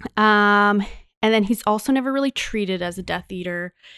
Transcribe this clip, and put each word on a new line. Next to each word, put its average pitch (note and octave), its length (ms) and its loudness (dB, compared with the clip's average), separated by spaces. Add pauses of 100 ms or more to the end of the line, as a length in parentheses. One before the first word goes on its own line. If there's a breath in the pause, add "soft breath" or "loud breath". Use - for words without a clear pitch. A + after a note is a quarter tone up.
(180)
Um, G#3 640 4 (400 loud breath)
and A3 120 2
then A3 100 2
he's A3 240 -2
also G#3+ 240 0
never C4+ 200 0
really C#4 200 -2
treated F#3+ 500 -4
as F3 160 -6
a F#3+ 60 -10
Death F3+ 280 -8
Eater, F3+ 420 -8 (240 loud breath)